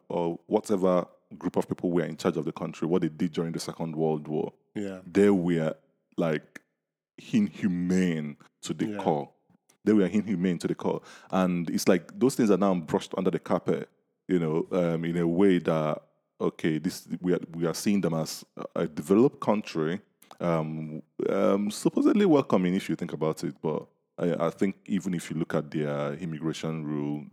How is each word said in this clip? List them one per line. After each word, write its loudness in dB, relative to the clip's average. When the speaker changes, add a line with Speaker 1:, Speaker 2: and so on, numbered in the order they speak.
Speaker 1:
or -2
whatever 2
group -4
of 0
people -4
were 2
in -8
charge 0
of -4
the -4
country, -6
what 2
they 0
did -4
during -4
the -6
Second -8
World -2
War. -4
Speaker 2:
Yeah. -8
Speaker 1:
They 6
were, 2
like, -2
inhumane 0
to -6
the -2
Speaker 2:
Yeah. -6
Speaker 1:
core. 0
They 4
were 6
inhumane 0
to -4
the 0
core. -4
And 0
it's -2
like 4
those 4
things 4
are 6
now 4
brushed -2
under 2
the -2
carpet, -2
you 2
know, 0
um, 0
in -2
a 2
way 4
that, -2
okay, -2
this, -6
we 0
are, 0
we -4
are 0
seeing 0
them 0
as -6
a, -6
a -2
developed 4
country, -2
um, -4
um, 2
supposedly 2
welcoming 4
if -4
you 0
think -8
about -2
it. -4
But -4
I, 0
I 2
think -2
even -2
if -6
you -4
look -4
at -2
their -4
immigration -6
rule, -4